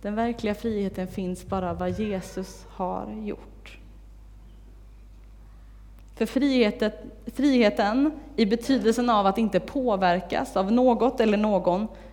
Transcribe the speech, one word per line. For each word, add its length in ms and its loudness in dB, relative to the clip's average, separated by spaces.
Den 120 -6
verkliga 400 -2
friheten 520 -4
finns 400 -6
bara 260 -2
vad 180 -4
Jesus 800 -6
har 420 -6
gjort. 680 -12
För 120 -2
friheten, 680 2
friheten 840 2
i 100 4
betydelsen 640 2
av 160 4
att 120 2
inte 220 2
påverkas 960 0
av 160 0
något 480 4
eller 180 4
någon 500 2